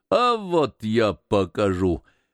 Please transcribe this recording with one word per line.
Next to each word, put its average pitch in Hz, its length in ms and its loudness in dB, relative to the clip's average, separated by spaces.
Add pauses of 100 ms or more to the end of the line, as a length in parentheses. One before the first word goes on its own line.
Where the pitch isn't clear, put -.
(100)
"А 240 260 2
вот 175 460 -2
я 107 300 0
покажу". 92 920 -2 (300)